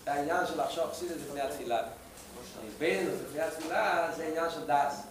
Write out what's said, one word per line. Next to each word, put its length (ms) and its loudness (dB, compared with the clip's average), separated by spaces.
זה 80 0
העניין 340 2
של 140 -2
לחשוב 300 2
חסידות 260 -4
לפני 120 -6
התפילה. 420 0
להתבונן 420 2
לפני 120 -4
התפילה 760 2
זה 80 -4
עניין 260 2
של 160 -4
דעת. 260 6